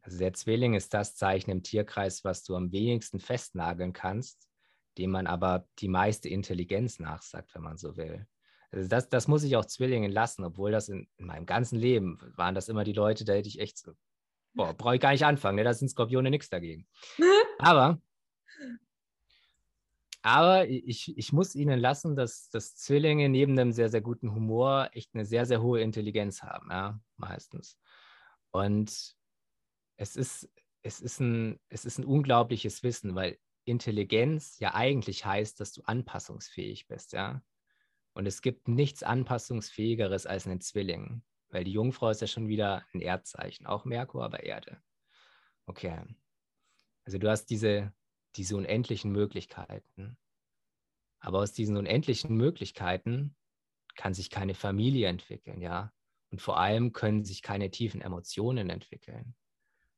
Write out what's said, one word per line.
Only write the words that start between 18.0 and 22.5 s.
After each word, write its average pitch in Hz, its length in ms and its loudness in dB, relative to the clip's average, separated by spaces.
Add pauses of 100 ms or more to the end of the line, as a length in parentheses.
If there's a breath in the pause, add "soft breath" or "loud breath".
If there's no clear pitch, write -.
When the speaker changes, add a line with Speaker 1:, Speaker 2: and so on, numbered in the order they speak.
Speaker 1:
aber 165 460 8
ich, 123 480 -6
ich - 160 -6
muss 139 220 4
ihnen 139 260 2
lassen, 139 340 2
dass, 127 360 -4